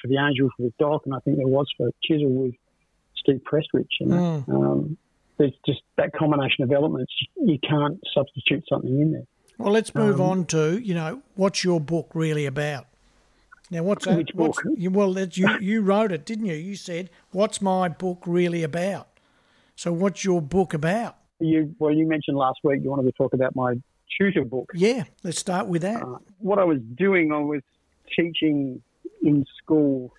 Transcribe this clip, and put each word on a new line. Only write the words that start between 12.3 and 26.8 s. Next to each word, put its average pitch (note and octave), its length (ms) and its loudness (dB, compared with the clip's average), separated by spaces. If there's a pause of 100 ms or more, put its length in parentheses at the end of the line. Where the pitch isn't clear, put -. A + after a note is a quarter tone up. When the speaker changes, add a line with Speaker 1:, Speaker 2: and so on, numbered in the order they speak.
Speaker 2:
about? C#3+ 420 -6 (840)
Now, E3 120 -4
what's G3 220 -2
that? E3+ 120 4
Speaker 1:
Which D#3 160 -2
Speaker 2:
What's, E3 280 0
Speaker 1:
book? D4 160 -4
Speaker 2:
you, F3+ 120 -2
well, F#3+ 240 2
that's, F#3+ 240 -6
you, F#3 100 4 (140)
you G#3+ 200 0
wrote G3+ 300 2
it, D3+ 140 -6
didn't A3+ 220 -6
you? E3+ 80 -4
You F3+ 200 -10
said, F3+ 340 -10 (220)
"What's G#3 300 -2
my F#3 260 2
book F3 380 -6
really E3+ 380 2
about?" E3+ 440 -4 (680)
So - 180 -4
what's F#3 320 0
your F3+ 160 4
book F3 320 0
about? E3+ 420 -2 (240)
Speaker 1:
You, D#3+ 400 2
well, D3+ 140 2
you D#3+ 140 4
mentioned D#3 280 -2
last C3 280 0
week C#3 200 2
you C3+ 60 -4
wanted C#3 140 0
to B2+ 100 4
talk C3 200 0
about C3 220 0
my B2+ 200 0 (440)
tutor F#3+ 240 2
book. B2 300 -8
Speaker 2:
Yeah, G3 320 0 (180)
let's E3+ 160 -6
start F#3 280 -4
with E3+ 160 -2
that. A3+ 180 -4
Speaker 1:
Uh, B2 160 -10 (220)
what G3+ 200 0
I F#3 60 4
was D#3 140 2 (160)